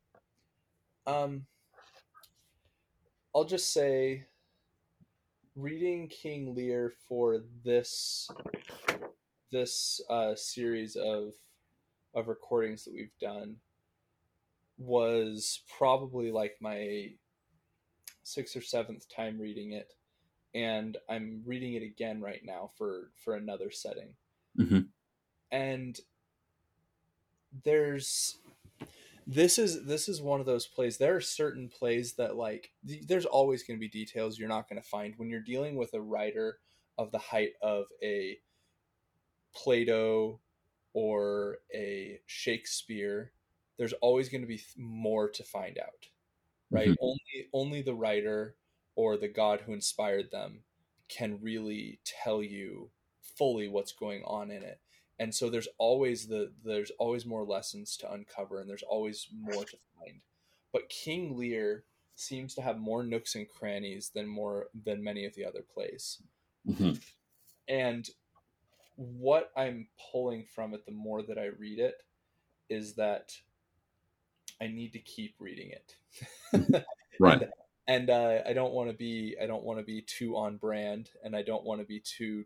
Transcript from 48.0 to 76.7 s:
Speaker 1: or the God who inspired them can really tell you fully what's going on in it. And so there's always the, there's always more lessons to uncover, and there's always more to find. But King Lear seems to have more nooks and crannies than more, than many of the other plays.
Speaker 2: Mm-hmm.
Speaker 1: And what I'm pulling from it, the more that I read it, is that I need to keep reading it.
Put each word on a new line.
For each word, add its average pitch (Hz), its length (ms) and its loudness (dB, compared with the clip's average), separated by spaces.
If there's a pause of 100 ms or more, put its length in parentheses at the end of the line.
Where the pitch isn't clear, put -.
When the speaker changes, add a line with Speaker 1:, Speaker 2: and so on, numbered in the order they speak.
Speaker 1:
or 110 200 6
the 104 140 0
God 104 320 4
who 113 100 -8
inspired 101 580 0
them 101 340 -8 (440)
can 104 340 -4
really 107 600 -4
tell 107 400 -2
you 101 460 -8 (320)
fully 117 480 0
what's 101 240 0
going 101 320 -6
on 104 260 -4
in 101 100 -10
it. 95 200 -14 (360)
And 113 160 -2
so 120 160 0
there's 113 280 -2
always 120 500 4
the, 107 240 -2 (140)
there's 107 340 -2
always 117 260 0
more 110 200 -4
lessons 104 520 -4
to 92 140 -8
uncover, 98 480 -8
and 95 100 -10
there's 101 140 -10
always 107 500 -4
more 104 300 -4
to - 140 -16 (200)
find. - 240 -20 (520)
But - 160 -2
King 156 480 -4
Lear 110 480 0 (300)
seems 131 400 -8
to 135 60 -6
have 120 160 0
more 110 260 -2
nooks 113 320 -2
and 107 120 -6
crannies 101 680 -8
than 104 140 -4
more, 104 400 -4 (180)
than 104 180 -2
many 104 220 -4
of 101 80 -8
the 98 120 -8
other - 160 -8
plays. - 600 -8 (460)
Speaker 2:
Mm-hmm. 95 260 4 (760)
Speaker 1:
And 123 400 0 (880)
what 127 580 2
I'm 123 320 -2 (240)
pulling 120 340 -2
from 110 280 -8
it, 104 120 -10
the 107 60 -14
more 107 320 -6
that 107 140 -8
I 104 80 -4 (120)
read 107 220 -8
it, 123 160 2 (760)
is 107 260 -6
that 104 360 0 (1300)
I 113 60 -4
need 113 260 -8
to 113 60 -12
keep - 400 -12
reading - 320 -12
it. - 1200 2